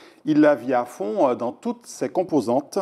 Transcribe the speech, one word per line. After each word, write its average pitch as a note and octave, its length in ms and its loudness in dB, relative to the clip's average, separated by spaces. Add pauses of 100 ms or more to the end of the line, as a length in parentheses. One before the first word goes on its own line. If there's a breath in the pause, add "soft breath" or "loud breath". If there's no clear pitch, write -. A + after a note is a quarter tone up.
(260 loud breath)
Il D3+ 160 4
la D3 140 6
vit A#2+ 180 -4
à A#2+ 100 0
fond, G3 460 -2
euh, A#2+ 40 0
dans A#2 180 -4
toutes - 340 -8
ses - 240 -6
composantes. B2+ 720 -2